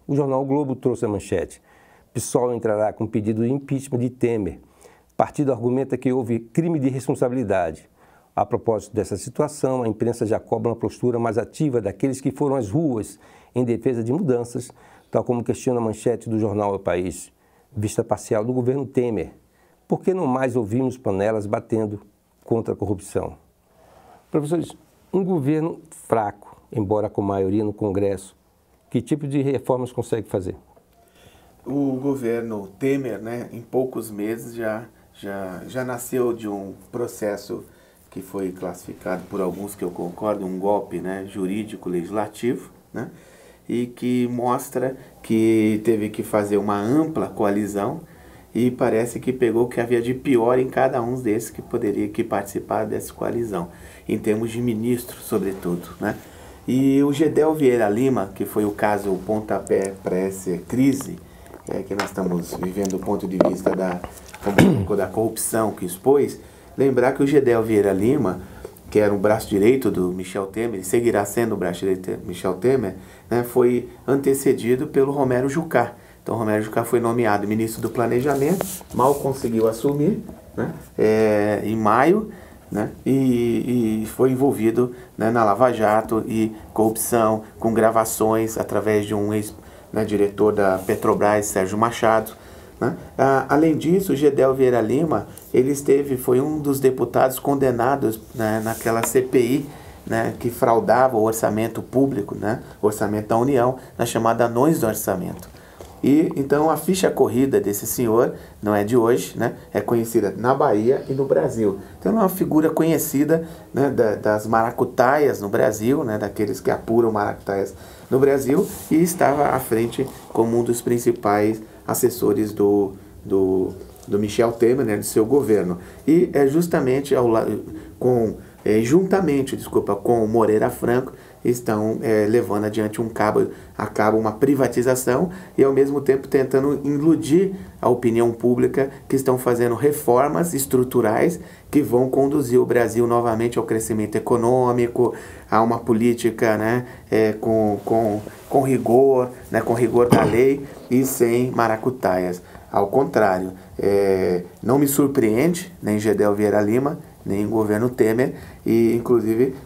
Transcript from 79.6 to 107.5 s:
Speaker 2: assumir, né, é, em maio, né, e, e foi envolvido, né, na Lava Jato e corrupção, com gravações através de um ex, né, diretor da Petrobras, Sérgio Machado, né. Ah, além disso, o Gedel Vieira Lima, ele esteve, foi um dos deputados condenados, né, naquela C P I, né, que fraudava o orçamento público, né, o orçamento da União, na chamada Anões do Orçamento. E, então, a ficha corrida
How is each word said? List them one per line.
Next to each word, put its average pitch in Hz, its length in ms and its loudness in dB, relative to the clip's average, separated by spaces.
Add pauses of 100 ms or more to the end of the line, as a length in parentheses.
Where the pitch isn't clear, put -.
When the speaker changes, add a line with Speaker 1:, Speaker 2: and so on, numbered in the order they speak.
Speaker 2:
assumir, 147 560 0 (340)
né, 113 160 -4 (240)
é, 107 680 2
em 107 120 -2
maio, 131 560 2 (400)
né, 107 180 -2 (160)
e, 120 960 0
e 110 60 -6
foi 131 240 2
envolvido, 123 600 2 (240)
né, 110 140 0
na 117 140 2
Lava 107 280 4
Jato 110 560 0
e 110 280 0 (180)
corrupção, 110 680 2 (160)
com 113 120 0
gravações 110 880 2
através 104 480 0
de 110 80 -4
um 104 180 0
ex, 104 220 -4 (400)
né, 110 100 0
diretor 101 480 2
da 95 280 2
Petrobras, 104 640 2
Sérgio 95 320 -2
Machado, 110 560 0 (480)
né. 139 140 0 (220)
Ah, 135 320 2
além 151 280 4
disso, 156 360 0
o - 20 0
Gedel 135 380 4
Vieira 127 260 4
Lima, 117 480 0 (260)
ele 131 180 4
esteve, 139 440 0
foi 123 240 2
um 156 200 -2
dos 143 200 0
deputados 131 580 2
condenados, 131 840 0 (120)
né, 110 300 -2
naquela 113 400 -2
C 127 180 2
P 127 160 0
I, 123 320 0 (380)
né, 113 320 -2
que 120 100 -4
fraudava 113 680 2
o 107 60 2
orçamento 110 580 -2
público, 123 560 -2
né, 104 260 -4 (180)
o 104 40 2
orçamento 107 420 -2
da 113 100 2
União, 127 380 2 (220)
na 120 80 -2
chamada 113 400 2
Anões 127 340 2
do 117 80 0
Orçamento. 90 640 -4 (520)
E, 156 360 4
então, 143 320 2
a 156 80 0
ficha 160 340 0
corrida 127 480 2